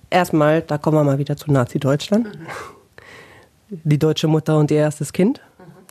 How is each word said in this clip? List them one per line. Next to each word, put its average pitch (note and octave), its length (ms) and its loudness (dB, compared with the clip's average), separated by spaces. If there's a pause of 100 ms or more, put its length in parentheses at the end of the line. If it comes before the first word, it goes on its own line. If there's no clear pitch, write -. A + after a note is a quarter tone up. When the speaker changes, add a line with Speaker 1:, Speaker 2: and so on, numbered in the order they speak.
(100)
Speaker 1:
erstmal, D#3+ 520 2
da D3+ 140 -4
kommen D#3 200 0
wir D3+ 80 4
mal C#3 140 2
wieder C#3+ 180 -4
zu - 160 -2
Nazi-Deutschland. D3 720 0
Speaker 2:
Mhm. - 1600 -18
Speaker 1:
Die D3+ 160 2
deutsche D#3 260 0
Mutter D#3 320 2
und D3+ 140 2
ihr D3+ 60 2
erstes D3+ 340 -2
Kind. G#3 280 0 (500)